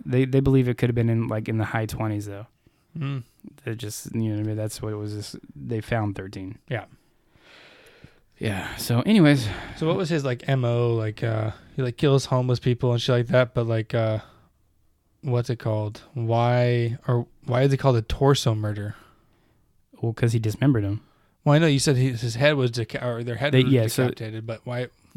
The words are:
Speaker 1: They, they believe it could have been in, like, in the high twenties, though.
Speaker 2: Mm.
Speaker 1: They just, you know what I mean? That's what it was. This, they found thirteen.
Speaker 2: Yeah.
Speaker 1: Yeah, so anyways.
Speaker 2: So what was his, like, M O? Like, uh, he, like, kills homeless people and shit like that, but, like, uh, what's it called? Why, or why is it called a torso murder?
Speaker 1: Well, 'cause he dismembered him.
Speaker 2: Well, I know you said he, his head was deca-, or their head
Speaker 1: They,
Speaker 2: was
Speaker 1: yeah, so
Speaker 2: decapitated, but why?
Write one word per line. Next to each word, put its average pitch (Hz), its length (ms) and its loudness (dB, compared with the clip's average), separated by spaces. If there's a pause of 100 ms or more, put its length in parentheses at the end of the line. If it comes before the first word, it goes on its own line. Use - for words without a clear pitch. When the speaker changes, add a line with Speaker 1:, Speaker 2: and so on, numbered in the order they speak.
Speaker 1:
They, 131 180 2
they 131 160 2
believe 131 280 4
it 123 100 -2
could 120 100 2
have 117 60 0
been 117 160 2
in, 113 180 0
like, 110 200 -4
in 113 100 -2
the 107 80 0
high 110 200 -2
twenties, 107 400 -4
though. 101 200 -12 (520)
Speaker 2:
Mm. 139 260 -6 (400)
Speaker 1:
They 113 100 -6
just, 110 400 -10
you 113 160 0
know 104 60 -2
what 107 80 -4
I - 40 -2
mean? 107 80 -4
That's 107 240 -6
what 107 120 -6
it 104 40 -6
was. 104 180 -8
This, 104 220 -10 (180)
they 120 260 -6
found 104 360 -2
thirteen. 95 420 -12 (100)
Speaker 2:
Yeah. 113 160 -6 (1600)
Speaker 1:
Yeah, 98 360 -6
so - 260 0
anyways. 147 440 6 (300)
Speaker 2:
So 160 100 -4
what 175 120 0
was 175 100 -2
his, 151 160 -2
like, 127 240 -4
M 135 160 2
O? 120 300 2
Like, 110 280 -4
uh, 110 280 -2 (260)
he, 135 60 -2
like, 123 160 -4
kills 139 260 4
homeless 127 340 0
people 123 340 0
and 120 80 0
shit 123 140 2
like 120 140 2
that, 123 240 4
but, 117 140 0
like, 113 280 -2
uh, 110 260 0 (1000)
what's 120 300 -2
it 117 80 -2
called? 107 420 -4 (140)
Why, 120 840 2 (100)
or 120 200 0 (180)
why 127 180 2
is 139 100 4
it 135 40 0
called 131 200 4
a 110 60 2
torso 139 520 2
murder? 104 420 -6 (1040)
Speaker 1:
Well, 117 140 -2
'cause 117 180 0
he 117 60 2
dismembered 110 460 2
him. 101 180 -4 (420)
Speaker 2:
Well, 147 100 6
I 151 40 8
know 165 80 4
you 139 120 4
said 127 200 2
he, 131 140 2
his 117 220 -6
head 147 220 2
was 127 140 2
deca-, 117 340 -6
or 120 180 -4
their 117 140 -6
head 139 160 -2
Speaker 1:
They, 131 100 6
Speaker 2:
was 135 100 4
Speaker 1:
yeah, 113 160 4
so 127 160 0
Speaker 2:
decapitated, 113 420 -6
but 113 180 -10
why? 123 240 -6 (280)